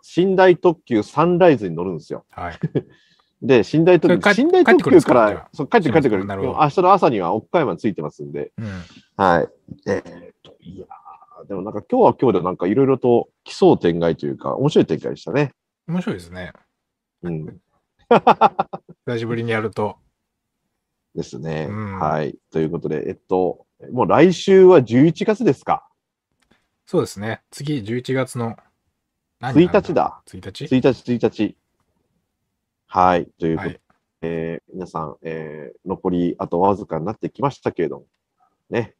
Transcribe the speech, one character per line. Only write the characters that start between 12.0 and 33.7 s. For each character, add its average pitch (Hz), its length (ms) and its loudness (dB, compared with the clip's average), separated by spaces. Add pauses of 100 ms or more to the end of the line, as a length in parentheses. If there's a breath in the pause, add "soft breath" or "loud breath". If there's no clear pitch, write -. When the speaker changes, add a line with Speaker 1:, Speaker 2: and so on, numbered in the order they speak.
Speaker 1:
日 - 20 8
は 131 160 6
今 120 120 4
日 92 60 2
で 82 60 -2
な 92 60 -2
ん 87 80 -6
か 87 80 -4
色 120 180 2
々 131 140 0
と 120 320 0 (140)
奇 - 100 -20
想 160 240 4
天 85 200 0
外 85 180 0
と 73 100 -10
い 71 40 -4
う 65 60 -8
か、 67 200 -8
面 139 120 -2
白 175 140 2
い - 40 0
展 - 140 -4
開 60 120 -8
で 76 40 -10
し - 80 -20
た 85 80 -10
ね。 139 220 -4 (320)
Speaker 2:
面 175 160 -6
白 185 100 -8
い 104 40 -8
で 87 40 -16
す 87 100 -20
ね。 92 220 -16 (680)
Speaker 1:
う 87 80 -8
ん。 78 300 -12 (500)
Speaker 2:
<laughs> - 960 0
久 120 120 -6
し 113 60 -6
ぶ 117 120 -6
り 117 80 -6
に 117 80 -4
や 110 80 -2
る 107 100 -6
と。 104 260 -6 (1160)
Speaker 1:
で 82 80 -8
す - 160 -14
ね。 78 320 -8
Speaker 2:
う - 20 -8
ん。 104 260 -10
Speaker 1:
は 78 240 -2
い。 - 160 -8 (140)
と 80 80 -4
い 78 40 0
う 78 60 -4
こ 82 80 -8
と 78 120 -8
で、 76 180 -6
え - 40 -8
っ - 20 -10
と、 - 520 -4 (240)
も 120 120 -2
う - 40 2
来 147 280 4
週 190 320 6
は 175 160 8
十 120 240 2
一 175 180 -2
月 220 200 -2
で 151 100 2
す - 100 -12
か？ - 240 -4 (960)
Speaker 2:
そ - 140 -2
う 135 40 0
で - 40 -4
す - 120 -16
ね。 107 220 -8 (100)
次、 143 320 -8
十 110 140 -8
一 123 160 -8
月 131 240 -6
の、 117 200 -8 (1000)
Speaker 1:
一 165 180 6
日 - 220 0
だ。 - 320 -2
Speaker 2:
一 - 80 -20
日？ 98 320 -14
Speaker 1:
一 127 160 0
日、 123 320 0
一 113 80 -4
日。 107 340 -2 (1300)
は 90 300 2
い。 82 100 -4 (120)
と 85 80 -4
い 82 80 0
う - 20 -4
こ 78 60 -8
と 82 80 -8